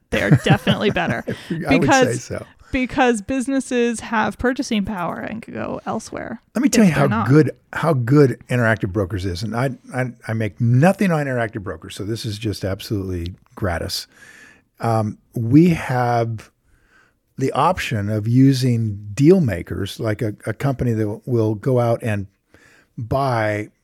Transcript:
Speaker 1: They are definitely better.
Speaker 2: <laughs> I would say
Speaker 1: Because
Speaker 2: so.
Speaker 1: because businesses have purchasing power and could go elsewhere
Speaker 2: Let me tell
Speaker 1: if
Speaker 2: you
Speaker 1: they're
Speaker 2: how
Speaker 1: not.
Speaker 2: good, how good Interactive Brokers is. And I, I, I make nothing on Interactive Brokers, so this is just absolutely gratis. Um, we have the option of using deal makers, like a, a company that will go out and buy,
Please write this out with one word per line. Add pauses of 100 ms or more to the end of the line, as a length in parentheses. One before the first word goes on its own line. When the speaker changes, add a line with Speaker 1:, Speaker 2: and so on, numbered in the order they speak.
Speaker 1:
They
are
definitely
better.
Speaker 2:
<laughs>
I
would
say
Speaker 1:
Because
Speaker 2:
so. (280)
Speaker 1:
because
businesses
have
purchasing
power
and
could
go
elsewhere (140)
Speaker 2:
Let
me
tell
Speaker 1:
if
Speaker 2:
you
Speaker 1:
they're
Speaker 2:
how
Speaker 1:
not.
Speaker 2:
good, (200)
how
good (100)
Interactive
Brokers
is.
And
I, (240)
I, (160)
I
make
nothing
on
Interactive
Brokers,
so
this
is
just
absolutely (200)
gratis. (720)
Um, (180)
we
have (840)
the
option
of
using
deal
makers,
like
a, (120)
a
company
that
will
go
out
and (720)
buy, (140)